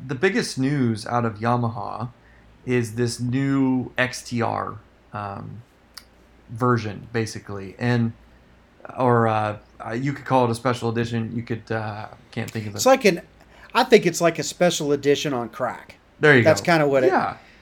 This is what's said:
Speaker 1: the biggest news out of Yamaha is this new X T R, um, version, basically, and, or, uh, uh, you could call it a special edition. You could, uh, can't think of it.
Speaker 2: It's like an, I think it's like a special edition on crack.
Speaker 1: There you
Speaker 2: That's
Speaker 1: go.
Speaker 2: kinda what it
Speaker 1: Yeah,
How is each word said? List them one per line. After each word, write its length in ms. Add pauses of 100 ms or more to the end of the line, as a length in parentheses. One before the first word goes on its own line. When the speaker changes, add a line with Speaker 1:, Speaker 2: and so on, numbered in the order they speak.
Speaker 1:
the 80
biggest 440
news 480
out 180
of 160
Yamaha 720 (540)
is 300
this 240
new 800
X 240
T 200
R, 360 (340)
um, 500 (880)
version, 640
basically, 640
and, 340 (840)
or, 300
uh, 320 (260)
uh, 80
you 200
could 120
call 200
it 60
a 40
special 340
edition. 460
You 80
could, 280
uh, 360 (240)
can't 200
think 160
of 80
it. 20
Speaker 2:
It's 100
like 180
an, 160 (540)
I 100
think 220
it's 140
like 180
a 40
special 500
edition 420
on 160
crack. 460 (220)
Speaker 1:
There 180
you 80
Speaker 2:
That's 160
Speaker 1:
go. 120
Speaker 2:
kinda 160
what 160
it 40
Speaker 1:
Yeah, 280 (260)